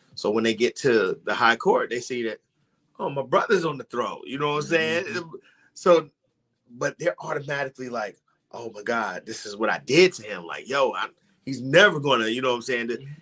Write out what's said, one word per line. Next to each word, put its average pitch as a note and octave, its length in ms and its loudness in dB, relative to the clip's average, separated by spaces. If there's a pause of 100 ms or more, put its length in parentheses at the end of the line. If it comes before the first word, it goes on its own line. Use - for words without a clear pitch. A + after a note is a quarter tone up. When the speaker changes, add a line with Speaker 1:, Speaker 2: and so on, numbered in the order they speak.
(160)
Speaker 1:
So G#2 160 -2
when A2+ 120 2
they A2+ 120 2
get A2+ 220 0
to A2 480 2
the G2+ 100 -2
high A#2 220 4
court, A3+ 340 2
they B2 80 -2
see A#2+ 240 -6
that, G#2+ 160 -6 (580)
"Oh, F3+ 140 -4
my C#3 120 -4
brother's E3+ 420 2
on D3 120 -2
the A#2+ 60 -12
throne." A2 420 -6
You C3+ 140 -8
know D3 140 0
what - 100 -2
I'm C#3+ 60 -8
saying? E3 360 0
Speaker 2:
Mm-hmm. E3 300 -8 (400)
Speaker 1:
So, D#3+ 340 4 (600)
but C3+ 260 -6
they're E3+ 220 -2
automatically C#3 720 -6
like, G#2+ 280 -8 (340)
"Oh A#2 220 -12
my G2+ 80 -16
God, G2+ 460 -4
this A2 180 -12
is G#2 120 -12
what G#2+ 120 0
I F#2 160 -2
did F3+ 280 6
to - 100 -14
him." F#2+ 220 -10
Like, D2+ 220 -12
"Yo, C3 260 2
I'm, G2 180 -6 (340)
he's C3 160 -8
never D#3+ 380 6
gonna," B2 300 2
you B2 120 -2
know C3 80 0
what A#2+ 80 2
I'm A#2 60 -6
saying? A#2+ 240 -4
Speaker 2:
Mm-hmm. A#2+ 180 -6 (160)